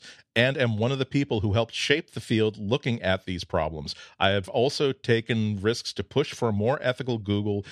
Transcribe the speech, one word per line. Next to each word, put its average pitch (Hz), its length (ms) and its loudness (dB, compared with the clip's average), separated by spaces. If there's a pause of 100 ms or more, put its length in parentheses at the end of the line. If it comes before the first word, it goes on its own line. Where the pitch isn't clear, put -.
(360)
and 127 200 4
am 120 220 2
one 113 140 2
of 135 80 -2
the 135 60 -2
people 135 360 0
who 104 120 2
helped 117 200 0
shape - 380 0
the 117 100 -8
field 107 360 2
looking 117 440 -2
at 92 240 2
these 90 180 -6
problems. 78 520 -4 (240)
I 98 100 4
have 98 180 0
also 135 460 0
taken 113 640 0
risks 110 340 -2
to 101 100 -6
push - 300 -2
for 120 160 -2
a 107 40 0
more 110 280 0
ethical 127 360 -2
Google, 101 540 -2